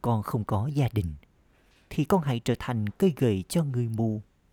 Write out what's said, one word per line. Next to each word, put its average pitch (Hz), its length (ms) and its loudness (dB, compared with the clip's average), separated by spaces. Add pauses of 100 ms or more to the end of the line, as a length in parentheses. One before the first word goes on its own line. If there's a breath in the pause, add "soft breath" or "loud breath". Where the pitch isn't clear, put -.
con 113 220 0
không 113 200 -2
có 104 240 0
gia 143 220 0
đình, 87 260 -2 (760 soft breath)
thì 151 160 0
con 190 160 4
hãy 135 180 0
trở 117 200 0
thành 110 300 -2
cây 185 280 2
gậy 104 320 2
cho 170 140 2
người 123 260 -2
mù. 110 320 -2 (320)